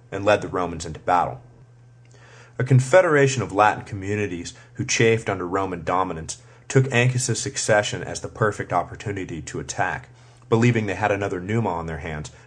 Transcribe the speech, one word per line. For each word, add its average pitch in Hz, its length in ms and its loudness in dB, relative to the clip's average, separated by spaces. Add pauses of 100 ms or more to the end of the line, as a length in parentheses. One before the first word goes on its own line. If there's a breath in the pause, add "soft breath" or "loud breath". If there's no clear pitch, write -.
(100)
and 98 140 -6
led 104 160 4
the 90 80 -8
Romans 85 380 -4
into 78 140 -12
battle. 82 420 0 (1160 loud breath)
A 131 60 -2
confederation 135 800 6
of 90 100 -6
Latin 101 320 4
communities 98 720 -6 (200 loud breath)
who - 120 -4
chafed 113 420 2
under 92 180 -2
Roman 90 380 -4
dominance 90 560 -2 (280 soft breath)
took 131 180 4
Ancus's 123 540 2
succession 104 600 0
as - 180 -8
the 90 80 -10
perfect 98 440 -2
opportunity 90 680 -6
to - 180 -10
attack, 85 480 -6 (400 soft breath)
believing 117 380 4
they 95 80 -2
had 104 180 0
another 98 280 -2
Numa 107 300 -2
on 82 160 -6
their 80 120 -6
hands 76 320 -8 (160 loud breath)